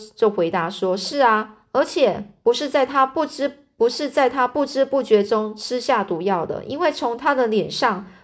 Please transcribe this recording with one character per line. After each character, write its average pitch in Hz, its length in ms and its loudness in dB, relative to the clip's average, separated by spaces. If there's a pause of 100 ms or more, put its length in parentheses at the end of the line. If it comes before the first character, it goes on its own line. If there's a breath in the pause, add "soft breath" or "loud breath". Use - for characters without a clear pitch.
(160)
就 220 140 2
回 175 220 0
答 175 180 -2
说 190 260 -2
：“是 277 260 -2
啊， 220 340 2 (160)
而 269 120 2
且 220 480 0 (120)
不 240 100 4
是 285 160 -4
在 277 160 2
他 269 200 2
不 294 200 -2
知， 277 400 -6 (100)
不 233 140 2
是 285 180 -4
在 277 220 2
他 254 180 0
不 285 180 -2
知 269 200 0
不 269 180 0
觉 208 180 4
中 214 320 -2
吃 240 280 -6
下 226 240 0
毒 170 160 -4
药 185 240 0
的， - 180 -6
因 277 160 -8
为 339 100 2
从 240 280 -2
他 285 180 0
的 247 120 2
脸 208 220 0
上 208 380 -2 (160 loud breath)